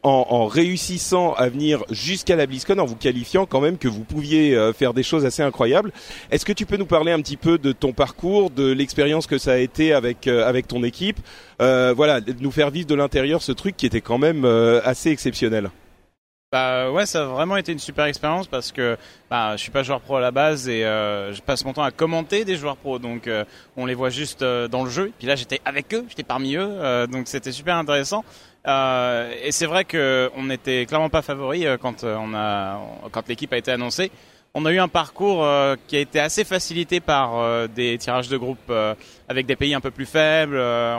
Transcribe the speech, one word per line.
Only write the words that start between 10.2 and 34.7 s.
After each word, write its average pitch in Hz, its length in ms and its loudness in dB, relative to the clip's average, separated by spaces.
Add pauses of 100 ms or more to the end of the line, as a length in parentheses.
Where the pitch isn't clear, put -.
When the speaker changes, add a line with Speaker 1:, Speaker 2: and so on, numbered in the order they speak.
Speaker 1:
euh, 120 220 4
avec 127 180 0
ton 123 160 -4
équipe ? 175 380 -2 (400)
Euh, 127 360 6
voilà, 143 240 4 (200)
nous 135 100 -2
faire 143 200 2
vivre 156 180 -6
de 147 80 4
l'intérieur 143 460 2
ce 135 100 -4
truc 196 240 -4
qui - 100 -2
était 110 140 2
quand 117 180 -2
même, 147 260 2
euh, 117 400 6
assez 131 260 0
exceptionnel. 110 600 0 (800)
Speaker 2:
Bah 131 400 0
ouais, 190 160 0
ça 165 160 -2
a 143 40 -2
vraiment 156 300 -2
été 180 140 -4
une 156 80 -6
super 147 280 -4
expérience 156 420 -4
parce 127 240 -6
que, 120 260 -2 (320)
bah, 113 260 0
je 104 60 -8
suis - 80 -10
pas 139 140 0
joueur 127 160 -4
pro 135 160 -4
à 131 40 2
la 123 120 2
base 139 360 0
et, 113 160 0
euh, 104 480 -2
je 98 80 -12
passe - 240 -4
mon 135 80 -8
temps 147 120 -2
à 131 80 -2
commenter 165 520 -2
des 190 120 -2
joueurs 143 200 -6
pro, 131 220 -6
donc, 120 300 -8
euh, 107 160 -2 (320)
on 127 100 -6
les 127 80 -2
voit 127 160 -2
juste, 135 320 -6
euh, 123 240 0
dans 127 160 -2
le 127 80 -4
jeu. 170 160 -2
Et 226 100 -8
puis 120 120 -8
là, 139 80 2
j'étais 131 280 -6
avec 139 300 -4
eux, 233 140 -4
j'étais 147 160 -12
parmi 135 320 -4
eux, 190 120 -2
euh, 135 380 -2
donc 127 220 -8
c'était 135 240 -8
super 147 240 -2
intéressant. 147 480 -2 (440)
Euh, 123 640 0 (100)
et 143 80 -4
c'est 165 160 -2
vrai 180 180 0
que 131 520 2
on 131 80 -8
n'était 131 420 -2
clairement 156 220 0
pas 151 140 0
favoris, 139 420 -4
euh, 131 140 0
quand, 123 260 -6
euh, 110 160 -2
on 110 120 -6
a, 101 480 -2 (300)
quand 113 180 -8
l'équipe 123 240 -6
a 127 40 -2
été 120 160 -2
annoncée. 123 400 -4 (420)
On 151 120 -2
a 160 40 2